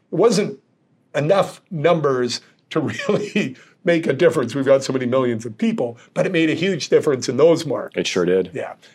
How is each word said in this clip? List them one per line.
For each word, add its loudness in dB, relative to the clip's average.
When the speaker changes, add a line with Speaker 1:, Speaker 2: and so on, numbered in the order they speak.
Speaker 1:
wasn't 2
enough 0
numbers 0
to -2
<laughs> -4
really -2
make 2
a 2
difference. 2
We've -2
got 4
so -4
many -2
millions 0
of -14
people, -2
but 0
it -4
made 2
a 0
huge -2
difference 2
in -4
those 4
markets. -6
Speaker 2:
It -4
sure 0
did. 0
Speaker 1:
Yeah. -10